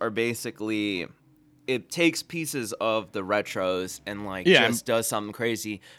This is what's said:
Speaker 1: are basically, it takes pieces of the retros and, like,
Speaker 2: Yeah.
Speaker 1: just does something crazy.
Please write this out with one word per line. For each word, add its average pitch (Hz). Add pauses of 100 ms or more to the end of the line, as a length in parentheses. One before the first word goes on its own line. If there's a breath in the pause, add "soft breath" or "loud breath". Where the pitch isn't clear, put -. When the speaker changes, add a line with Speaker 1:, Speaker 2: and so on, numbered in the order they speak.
Speaker 1:
are 113
basically, 107 (640)
it 127
takes 165
pieces 139
of 110
the 104
retros 92
and, 104
like, 95
Speaker 2:
Yeah. 135
Speaker 1:
just 117
does 113
something 107
crazy. 110 (180 soft breath)